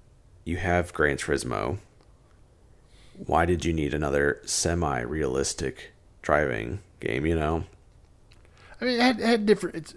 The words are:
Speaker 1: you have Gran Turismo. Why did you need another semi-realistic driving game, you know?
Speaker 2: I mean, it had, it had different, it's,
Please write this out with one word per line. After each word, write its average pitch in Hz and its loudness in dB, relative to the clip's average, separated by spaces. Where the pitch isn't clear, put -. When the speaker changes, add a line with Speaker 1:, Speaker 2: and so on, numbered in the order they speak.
Speaker 1:
you 85 -4
have 87 0
Gran 73 2
Turismo. 64 -2
Why 78 2
did 87 2
you 85 2
need 73 0
another 71 2
semi-realistic 69 -2
driving 67 0
game, 67 -2
you 82 2
know? 80 0
Speaker 2:
I 233 -4
mean, 247 0
it 240 2
had, 247 4
it 208 0
had 226 2
different, 196 2
it's, 156 -10